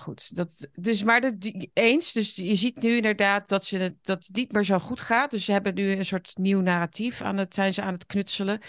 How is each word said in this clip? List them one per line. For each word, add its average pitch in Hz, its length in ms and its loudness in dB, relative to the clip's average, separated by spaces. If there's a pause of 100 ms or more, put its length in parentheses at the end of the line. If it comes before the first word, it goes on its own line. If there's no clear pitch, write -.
goed. - 340 -10
Dat, 170 360 -6
dus, 196 300 -2
maar 233 180 4
dat, 233 200 0
die, 190 320 -8
eens, 233 400 4
dus 214 240 -2
je 190 180 0
ziet 220 280 0
nu 233 140 4
inderdaad 202 520 2
dat 196 160 0
ze - 120 -2
het, 185 260 -2
dat 185 240 -4
het 190 100 -12
niet 247 160 -2
meer 208 120 2
zo 190 140 4
goed 247 220 -6
gaat. 254 300 2
Dus 202 140 -4
ze 208 80 0
hebben 202 220 2
nu 196 180 0
een 190 120 -2
soort - 320 -4
nieuw 190 240 2
narratief 180 600 0
aan 196 160 -2
het, 190 180 -4
zijn 196 180 2
ze 196 100 -4
aan 190 100 -4
het 180 140 -10
knutselen. 202 640 -2